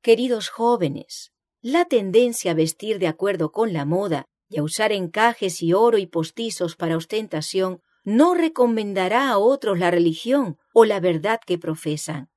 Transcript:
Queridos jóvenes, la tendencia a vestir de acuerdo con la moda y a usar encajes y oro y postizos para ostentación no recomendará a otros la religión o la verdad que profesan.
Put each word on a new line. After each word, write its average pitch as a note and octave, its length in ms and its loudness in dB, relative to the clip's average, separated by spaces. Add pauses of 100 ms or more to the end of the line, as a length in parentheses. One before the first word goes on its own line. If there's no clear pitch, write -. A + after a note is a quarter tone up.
Queridos A#3 480 2
jóvenes, G3+ 800 -4 (280)
la D#4 240 0
tendencia A3 680 2
a - 20 0
vestir E3+ 460 -2
de F3 80 0
acuerdo E3 420 -2
con A3 220 -2
la D3 120 -4
moda E3 420 -2 (220)
y F3 120 -4
a - 20 0
usar G#3 300 -2
encajes G3 720 -2
y E3 80 2
oro A3+ 260 4
y F#3+ 80 -2
postizos E3+ 720 -6
para E3 200 -2
ostentación F#3 840 -4 (220)
no C#4+ 300 4
recomendará A#3 960 0
a G#3 80 2
otros G#3+ 420 2
la F3 100 2
religión F3 680 0 (140)
o A3+ 120 8
la G3+ 160 2
verdad F3+ 440 -2
que F3 140 -4
profesan. D#3 800 -8